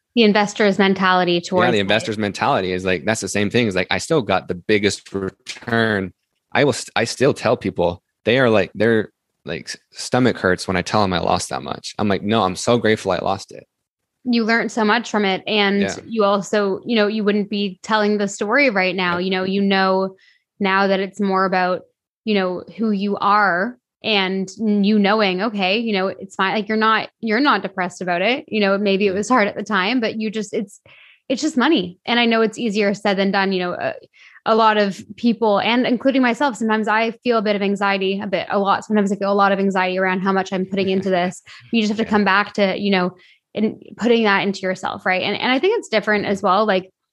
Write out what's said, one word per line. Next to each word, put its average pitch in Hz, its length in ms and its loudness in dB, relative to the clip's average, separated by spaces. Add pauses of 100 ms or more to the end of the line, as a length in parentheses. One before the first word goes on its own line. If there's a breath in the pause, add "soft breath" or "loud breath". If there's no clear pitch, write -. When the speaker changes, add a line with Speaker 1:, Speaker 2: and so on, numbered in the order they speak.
(160)
Speaker 1:
The 240 80 4
investor's 208 540 2
mentality 185 640 2
towards 180 260 0
Speaker 2:
Yeah, - 40 2
the 110 60 2
Speaker 1:
life. 101 40 2
Speaker 2:
investor's 104 360 -2
mentality 104 540 -2
is 92 140 -4
like, 90 200 -2
that's 110 160 0
the 98 60 -4
same 101 220 -2
thing. 117 180 2
Is 92 80 -2
like, 90 140 -2
I 101 80 -2
still 156 240 0
got 95 260 -2
the 90 80 -4
biggest 101 580 0
return. 98 1000 -2 (380)
I 127 120 2
will, 139 100 2
st-, - 220 -12
I 113 100 0
still 127 280 0
tell 117 240 0
people 87 460 -4 (220)
they 120 140 4
are 127 100 4
like, 101 240 2
their, 110 380 0 (340)
like, 76 240 -10
s-, - 80 -14 (140)
stomach 123 460 0
hurts 90 300 0
when 92 100 -2
I 90 40 0
tell 107 200 0
them 95 120 0
I 87 60 0
lost 87 300 -2
that 65 140 -8
much. - 340 -12
I'm 104 100 -2
like, 98 140 -2
"No, 107 220 0
I'm 92 120 -2
so - 220 0
grateful 107 340 0
I 90 60 0
lost 95 340 -4
it." - 140 -20 (600)
Speaker 1:
You 233 200 0
learned 226 260 0
so 220 140 0
much 226 260 0
from 214 140 0
it. 185 220 -2
And 202 340 2
Speaker 2:
Yeah. 190 240 -2
Speaker 1:
you 220 180 -2
also, 202 640 0
you 233 100 -2
know, 208 120 2
you 220 160 -4
wouldn't 202 260 0
be 202 340 -4
telling 208 360 0
the 202 80 -2
story 233 420 0
right 185 260 0
now. 175 220 0
Speaker 2:
Yep. 185 80 -2
Speaker 1:
You 190 60 -2
know, 185 120 -2
you 190 180 0
know 190 540 2 (440 soft breath)
now 196 280 2
that 190 140 2
it's 196 180 -6
more 190 260 0
about, 180 360 0 (420)
you 220 120 -2
know, 185 280 -2 (140)
who 220 140 -2
you 202 260 -2
are 202 600 0 (240)
and 190 560 -2
you 208 400 2
knowing, 196 440 2
okay, 202 360 -2
you 226 140 -4
know, 190 160 0
it's - 280 -12
fine. 190 180 -2
Like, 214 160 -4
you're 220 80 -2
not, 220 320 0 (100)
you're 226 220 0
not 240 220 2
depressed 185 380 -6
about 175 200 0
it. 240 260 0
You 214 140 -2
know, 196 160 2
maybe 196 300 2
it 190 40 0
Speaker 2:
Yeah. 185 60 -4
Speaker 1:
was 208 100 -4
hard 233 220 4
at - 80 -8
the 214 60 -4
time, 208 360 0
but 220 220 -2
you 220 80 -4
just, 214 240 -6
it's, - 260 -6 (480 loud breath)
it's 262 140 -2
just 302 160 -2
money. 233 480 2
And 240 140 0
I 240 60 2
know 226 160 4
it's 220 160 0
easier 208 360 0
said 202 240 -2
than 196 140 2
done. 196 220 2
You 180 60 0
know, 180 140 -4
uh, - 200 -6 (520 loud breath)
a 226 100 2
lot 220 220 4
of 202 240 0 (160)
people, 226 420 2
and 240 280 2
including 254 340 2
myself, 247 360 0
sometimes 220 300 0
I 226 240 0 (120)
feel 240 140 2
a 220 40 0
bit 208 160 0
of 196 40 -4
anxiety, 196 600 0
a 214 60 -6
bit, 185 220 -2
a 202 100 0
lot. 196 260 0
Sometimes 208 260 2
I 208 40 -2
feel 196 160 -2
a - 20 2
lot 196 200 4
of 190 60 0
anxiety 185 380 0
around 185 240 0
how 196 120 0
much 190 200 0
I'm 185 120 -2
putting 190 240 -2
into 190 200 -2
this. 180 320 -2 (160 loud breath)
Speaker 2:
<laughs> - 160 -20
Speaker 1:
You 233 80 2
just 214 100 0
have 208 60 -4
to 220 60 0
Speaker 2:
Yeah. - 60 -6
Speaker 1:
come 208 160 2
back 202 280 2
to, 196 240 0
you 202 140 -2
know, 180 240 0 (400 soft breath)
and 214 260 -2 (160)
putting 233 260 2
that 196 180 6
into 190 200 -2
yourself. - 440 -4
Right. 185 180 0
And, 202 160 -2
and 247 120 2
I 262 80 4
think 427 180 2
it's - 100 -8
different 208 380 0
as 196 160 -2
well. 202 240 2
Like, 190 260 0 (220)